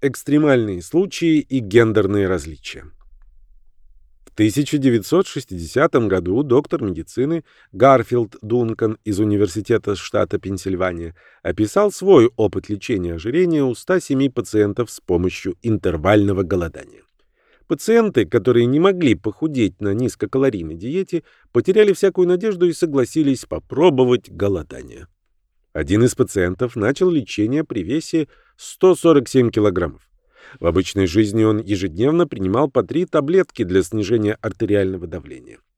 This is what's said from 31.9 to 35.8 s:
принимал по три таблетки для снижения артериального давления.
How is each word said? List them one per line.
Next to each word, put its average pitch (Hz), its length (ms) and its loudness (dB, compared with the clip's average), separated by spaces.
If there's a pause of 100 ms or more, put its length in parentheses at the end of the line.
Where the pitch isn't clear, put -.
принимал 110 420 -2
по 131 140 0
три 139 220 -4
таблетки 160 580 0
для 92 220 0
снижения 107 560 -2
артериального 98 680 -2
давления. 71 540 -16 (180)